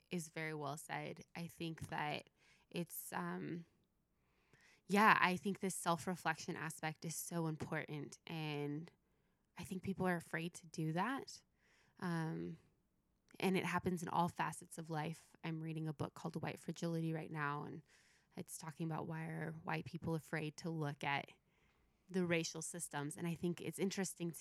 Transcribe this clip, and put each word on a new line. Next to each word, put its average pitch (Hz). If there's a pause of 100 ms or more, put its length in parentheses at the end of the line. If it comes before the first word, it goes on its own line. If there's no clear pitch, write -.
(100)
is 165
very 156
well 147
said. 151 (160)
I 170 (120)
think 165
that 151 (460)
it's, -
um, 175 (1200)
yeah, 202
I 180
think 190
this 190
self-reflection 170
aspect 160
is 165
so 170
important. 151
And 151 (680)
I 180
think 185
people 185
are 180
afraid 165
to -
do 160
that. 214 (600)
Um, 165 (840)
and 190
it -
happens 175
in 170
all 170
facets 165
of 160
life. 160 (240)
I'm 160
reading 160
a 156
book -
called -
White 156
Fragility 165
right 156
now, 147
and - (540)
it's -
talking 160
about 156
why 160
are 160
white 165
people 165
afraid 151
to 160
look 151
at 143 (840)
the 180
racial 165
systems. 151
And 170
I 170
think 175
it's -
interesting 175